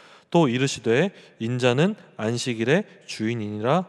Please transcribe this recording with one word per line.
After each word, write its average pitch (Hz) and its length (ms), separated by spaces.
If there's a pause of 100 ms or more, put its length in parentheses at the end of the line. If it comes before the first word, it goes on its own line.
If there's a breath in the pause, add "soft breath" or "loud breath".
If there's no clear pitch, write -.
(300 loud breath)
또 170 180
이르시되, 127 640 (280 loud breath)
"인자는 127 560 (220 loud breath)
안식일의 120 680 (220 loud breath)
주인이니라." 110 840